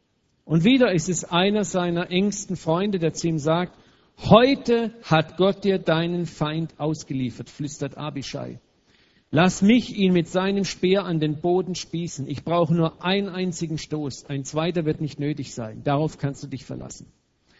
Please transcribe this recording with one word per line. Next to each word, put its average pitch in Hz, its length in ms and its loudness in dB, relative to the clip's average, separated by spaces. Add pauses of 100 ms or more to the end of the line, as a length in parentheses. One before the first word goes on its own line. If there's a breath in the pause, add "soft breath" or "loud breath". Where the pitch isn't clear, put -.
(440)
Und 160 200 2
wieder 240 280 6
ist 165 160 0
es 175 160 -4
einer 196 400 2
seiner 175 460 -2
engsten 190 460 -2
Freunde, 185 420 -2
der 160 160 0
zu - 140 -4
ihm 160 100 0
sagt, 160 340 0 (460 soft breath)
"Heute 233 760 6 (100)
hat 160 360 0
Gott 190 260 2
dir 190 140 2
deinen 170 480 0
Feind 156 520 -4
ausgeliefert", 135 680 -6
flüstert 143 480 -8
Abischai. 135 640 -10 (680 soft breath)
"Lass 175 320 4
mich 220 340 4
ihn 190 160 4
mit 175 160 2
seinem 196 360 0
Speer 185 420 0
an 165 140 -2
den 151 200 -2
Boden 180 340 0
spießen. 165 540 -8
Ich 135 160 -8
brauche 170 300 2
nur 165 280 0
einen 196 280 0
einzigen 170 480 -4
Stoß. 151 480 -8
Ein 139 180 -6
zweiter 160 400 -2
wird 151 160 -2
nicht 151 180 -6
nötig 147 360 -6
sein. 113 300 -10
Darauf 147 340 0
kannst 139 240 -6
du 143 60 -14
dich 131 180 -12
verlassen." 127 400 -14 (540 soft breath)